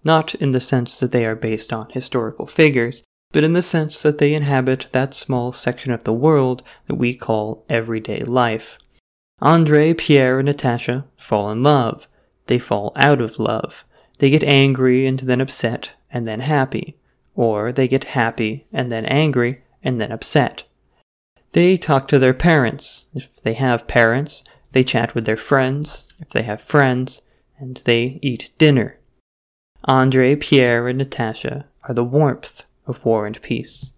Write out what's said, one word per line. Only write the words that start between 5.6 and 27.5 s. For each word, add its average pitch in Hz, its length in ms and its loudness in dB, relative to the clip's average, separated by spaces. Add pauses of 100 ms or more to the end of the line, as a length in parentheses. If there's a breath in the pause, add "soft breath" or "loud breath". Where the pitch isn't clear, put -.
of 113 140 -4
the 113 80 0
world 131 500 2 (240 loud breath)
that 127 80 -4
we 123 180 0
call 110 560 -4
everyday 113 520 -4
life. 120 580 -2 (600)
Andrei, 156 520 4
Pierre, 131 460 4
and 135 60 -2
Natasha 131 600 -4 (120)
fall 104 340 -2
in 113 100 -4
love. 135 460 2 (400)
They 123 100 2
fall 104 380 -4
out 139 240 4
of 113 180 -4
love. 110 460 -4 (360 soft breath)
They 139 100 4
get 151 140 4
angry 135 600 4
and 131 140 -2
then 127 220 -2
upset 123 500 -6 (180)
and 120 160 -6
then 110 140 -6
happy. 135 580 -2 (380)
Or 113 380 0
they 127 160 2
get 131 160 0
happy 117 680 -4
and 123 180 -4
then 113 160 -6
angry 131 560 0 (220)
and 123 160 -2
then 113 100 -4
upset. - 540 -2 (880)
They 180 240 4
talk 147 320 -2
to 147 100 2
their 127 160 4
parents, 147 800 0
if - 160 -14 (140)
they 113 120 -2
have 123 340 -2
parents. 120 560 0 (260 soft breath)
They 127 140 4
chat 120 280 -2
with 113 120 -4
their 110 100 0
friends, 135 720 -2 (100)
if - 120 -20
they 113 140 -2
have 107 180 -8
friends. 127 600 0 (380)